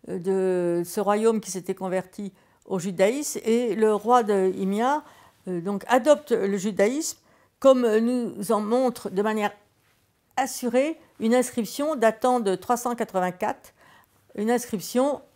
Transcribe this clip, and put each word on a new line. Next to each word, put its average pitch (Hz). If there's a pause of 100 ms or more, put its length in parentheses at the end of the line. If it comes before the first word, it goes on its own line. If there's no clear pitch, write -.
euh, 185 (640)
de 170
ce 214
royaume 214
qui -
s'était 185
converti 185 (340)
au 190
judaïsme, 196
et 226
le 214
roi 240
de 190
Himyar, 220 (440)
euh, 180
donc, 196
adopte 277
le 196
judaïsme, 208 (420)
comme 247
nous 233
en 214
montre 233
de 185
manière 214 (880)
assurée 262 (220)
une 226
inscription 254
datant 233
de 196
trois 233
cent 240
quatre-vingt-quatre, 190 (640)
une 214
inscription 247 (140)